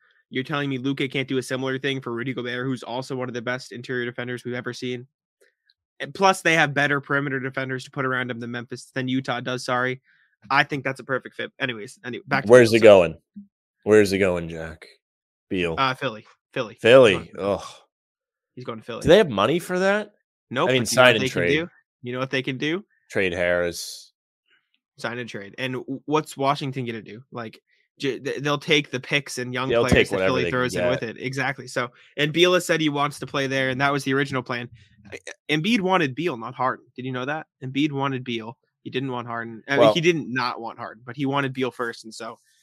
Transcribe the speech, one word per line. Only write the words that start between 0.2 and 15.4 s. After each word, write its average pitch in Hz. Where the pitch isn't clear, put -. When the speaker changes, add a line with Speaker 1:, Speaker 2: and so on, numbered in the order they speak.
Speaker 1:
You're 131
telling 143
me 135
Luka 135
can't 131
do 131
a 120
similar 131
thing 135
for 120
Rudy 120
Gobert, 123
who's 127
also 131
one 127
of 117
the 120
best 123
interior 120
defenders 123
we've 120
ever 123
seen? 123
And 143
plus, 190
they 165
have 151
better 143
perimeter 139
defenders 131
to -
put 135
around 127
him 117
than 120
Memphis, 123
than 131
Utah 127
does, 123
sorry. 127
I 143
think 139
that's 135
a 120
perfect 123
fit. 117
Anyways, 123
anyway, 120
back 135
to 101
Speaker 2:
Where's 123
Speaker 1:
Beal, 113
Speaker 2:
he -
Speaker 1:
so 107
Speaker 2:
going? 90
Where's 104
he 98
going, 87
Jack? 80